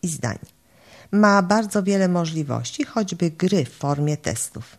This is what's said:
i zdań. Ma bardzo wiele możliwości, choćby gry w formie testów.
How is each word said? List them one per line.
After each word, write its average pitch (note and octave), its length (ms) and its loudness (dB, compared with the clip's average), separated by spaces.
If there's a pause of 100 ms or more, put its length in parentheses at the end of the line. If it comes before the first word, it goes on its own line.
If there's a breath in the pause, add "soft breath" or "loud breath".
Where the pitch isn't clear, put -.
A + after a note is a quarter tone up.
i F3+ 60 -2
zdań. B2 300 -4 (720 loud breath)
Ma G3+ 300 6
bardzo G#3 400 2
wiele F#3+ 260 2
możliwości, D#3+ 760 -2
choćby F#3 460 -2
gry F3+ 340 0
w - 80 -14
formie D3 440 -2
testów. - 480 -8 (140)